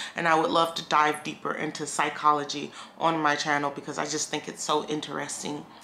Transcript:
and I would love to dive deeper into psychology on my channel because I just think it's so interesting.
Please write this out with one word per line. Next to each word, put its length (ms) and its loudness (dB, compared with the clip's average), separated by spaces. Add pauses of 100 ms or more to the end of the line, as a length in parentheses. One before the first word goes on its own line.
(180)
and 100 0
I 80 6
would 160 4
love 240 4
to 80 -6
dive 400 4
deeper 300 -6
into 340 -6
psychology 840 0 (260)
on 180 2
my 200 4
channel 360 0
because 240 -8
I 80 -2
just 240 -2
think 200 -4
it's 120 -10
so 260 2
interesting. 800 -6 (180)